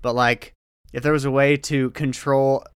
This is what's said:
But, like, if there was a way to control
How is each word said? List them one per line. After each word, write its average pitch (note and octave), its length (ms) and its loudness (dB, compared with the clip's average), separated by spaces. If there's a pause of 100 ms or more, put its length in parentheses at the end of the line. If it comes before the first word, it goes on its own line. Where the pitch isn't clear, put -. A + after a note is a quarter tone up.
But, A#2+ 120 -2
like, A#2+ 380 0 (400)
if B2 100 -8
there D3 100 2
was D3 120 0
a C#3 60 -2
way C#3 260 4
to C#3 340 -2
control C3+ 760 0 (120)